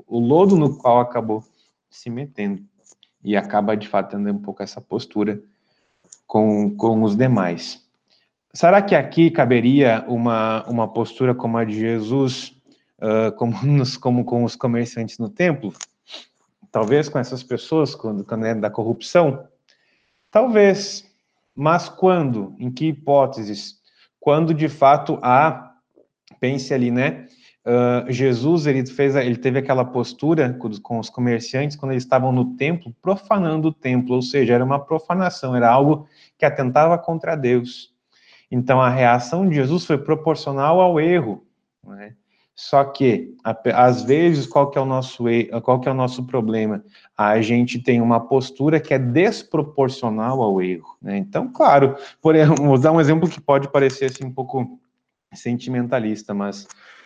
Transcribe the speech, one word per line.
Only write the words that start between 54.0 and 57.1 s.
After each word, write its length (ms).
assim, 200
um 80
pouco 440
sentimentalista, 1000
mas 340